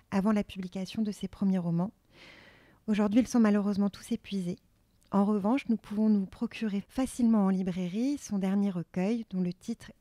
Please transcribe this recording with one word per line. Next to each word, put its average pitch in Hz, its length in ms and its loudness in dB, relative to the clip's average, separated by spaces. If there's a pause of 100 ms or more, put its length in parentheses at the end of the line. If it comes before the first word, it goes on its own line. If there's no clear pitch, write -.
(120)
avant 196 200 2
la 208 120 2
publication 190 600 -8
de 208 80 -2
ses 190 160 -8
premiers 190 320 0
romans. 170 320 -2 (960)
Aujourd'hui, 208 320 2
ils 233 80 4
sont 247 120 2
malheureusement 202 520 2
tous - 200 -16
épuisés. 190 460 -4 (540)
En 196 120 4
revanche, 214 460 0
nous 220 80 0
pouvons 214 320 0
nous 202 160 2
procurer 208 560 -6
facilement 226 640 0
en 190 40 4
librairie 190 680 -2
son 208 220 -6
dernier 196 320 0
recueil, 185 580 -4
dont 185 100 -4
le 180 140 -2
titre - 480 -12